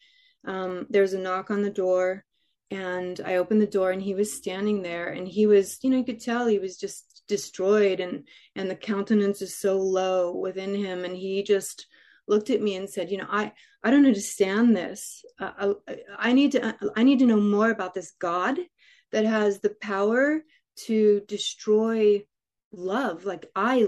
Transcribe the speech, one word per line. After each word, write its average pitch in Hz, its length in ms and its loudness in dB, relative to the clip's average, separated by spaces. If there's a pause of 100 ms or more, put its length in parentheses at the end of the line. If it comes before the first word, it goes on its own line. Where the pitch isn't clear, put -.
(460)
um, 185 420 -6
there 202 140 4
was 190 100 2
a 190 60 -4
knock 185 320 -6
on 202 100 0
the 202 80 0
door, 185 560 0 (460)
and 180 520 -6
I 185 140 -2
opened 214 240 2
the 208 60 4
door, 190 240 0
and 190 100 -2
he 196 140 -4
was 208 180 -2
standing 196 480 -4
there, 170 280 -6
and 185 200 -8
he 208 180 2
was, 196 360 4
you 262 80 0
know, 254 80 2
you 247 60 -2
could 233 160 -8
tell 240 260 -2
he 208 120 2
was 185 200 -8
just - 500 -14
destroyed, 196 720 0
and, 180 260 -8 (280)
and 190 160 -6
the 185 40 -6
countenance 202 680 0
is - 160 -12
so 196 180 0
low 185 580 0
within 190 400 -6
him. 185 300 -4
And 180 100 -8
he 190 280 -4
just, 196 440 -2 (420)
looked 214 220 0
at 214 120 0
me 202 140 -2
and 196 120 -10
said, 180 220 -8
"You 196 80 -4
know, - 100 -10
I, 214 240 -4 (300)
I 220 80 0
don't 277 160 6
understand 202 680 2
this. - 480 -10 (140)
Uh, 202 360 -4 (140)
I, - 80 -10 (220)
I 226 140 0
need 277 200 4
to, 226 240 0 (200)
I 226 60 4
need 269 180 6
to 254 60 8
know 214 140 6
more 208 300 4
about 196 240 -4
this 180 240 -10
God 180 400 -2 (540)
that 214 120 2
has 208 360 2
the 202 200 -2
power 226 640 0 (440)
to 208 420 4
destroy 214 960 0 (480)
love. 180 520 -4
Like, 185 300 -8
I 233 340 2